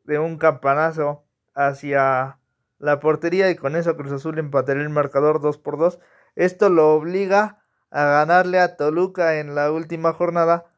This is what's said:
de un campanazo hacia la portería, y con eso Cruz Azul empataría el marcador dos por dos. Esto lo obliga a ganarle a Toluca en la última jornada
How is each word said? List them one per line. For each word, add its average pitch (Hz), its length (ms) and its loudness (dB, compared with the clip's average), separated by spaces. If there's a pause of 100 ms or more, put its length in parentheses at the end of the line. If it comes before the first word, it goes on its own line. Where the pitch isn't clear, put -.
de 151 160 -4
un 165 180 -4
campanazo 151 880 0 (300)
hacia 139 840 -2 (380)
la 147 220 -2
portería, 170 480 0
y 170 80 -2
con 143 180 -6
eso 165 220 -2
Cruz 143 160 -10
Azul 156 260 -8
empataría 139 440 -2
el 151 80 -6
marcador 147 500 0
dos 147 160 -2
por 147 220 -10
dos. 175 200 0 (360)
Esto 185 340 0
lo 160 240 4
obliga 190 720 -2 (260)
a 147 140 -2
ganarle 170 560 4
a 175 160 0
Toluca 165 640 0
en 147 160 -8
la 147 180 0
última 165 400 -4
jornada 170 540 0 (120)